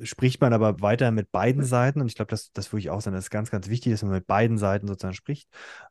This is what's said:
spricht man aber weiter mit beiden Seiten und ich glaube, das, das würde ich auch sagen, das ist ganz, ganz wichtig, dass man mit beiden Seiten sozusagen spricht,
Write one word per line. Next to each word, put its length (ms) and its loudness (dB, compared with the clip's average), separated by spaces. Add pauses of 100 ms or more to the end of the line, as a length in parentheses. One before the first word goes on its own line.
spricht 360 0
man 120 4
aber 280 4
weiter 300 2
mit 220 -2
beiden 320 2
Seiten 360 2
und 60 0
ich 80 -6
glaube, 160 -6
das, 220 -6
das 200 -10
würde 100 -4
ich 80 -6
auch 100 -4
sagen, 160 -4
das 80 -6
ist 60 -14
ganz, 200 -4
ganz 180 -6
wichtig, 240 -2
dass 100 -2
man 100 0
mit 160 -2
beiden 300 4
Seiten 280 0
sozusagen 280 -6
spricht, 340 -10 (420)